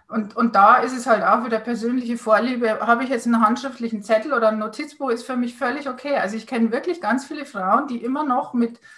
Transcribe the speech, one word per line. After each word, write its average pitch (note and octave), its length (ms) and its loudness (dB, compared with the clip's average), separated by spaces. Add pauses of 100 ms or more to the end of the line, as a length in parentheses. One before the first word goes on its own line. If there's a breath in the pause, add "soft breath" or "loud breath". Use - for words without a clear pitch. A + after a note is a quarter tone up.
Und, G#3 300 -6
und A#3 180 2
da G#3 220 8
ist B3+ 200 0
es A#3 100 -8
halt G#3 180 4
auch A3+ 200 2
wieder A3+ 140 -2
persönliche A#3+ 600 -4
Vorliebe. A3+ 640 2
Habe A#3 240 2
ich B3+ 60 -6
jetzt A#3+ 160 -4
einen A#3 180 4
handschriftlichen A#3 580 -2
Zettel A3 300 0
oder A3+ 180 2
ein A3 80 0
Notizbuch, C4 520 -8
ist A#3+ 160 -4
für C4 100 -6
mich A#3+ 200 -4
völlig C#4 320 -4
okay. C4 280 -4
Also G3+ 200 -2
ich A3 100 -10
kenne A3+ 240 0
wirklich E4 300 -4
ganz A#3 240 -2
viele D4 220 -10
Frauen, G#3+ 420 0
die A#3 160 -8
immer C4 180 -2
noch C4 320 -2
mit, A#3 240 0 (200 loud breath)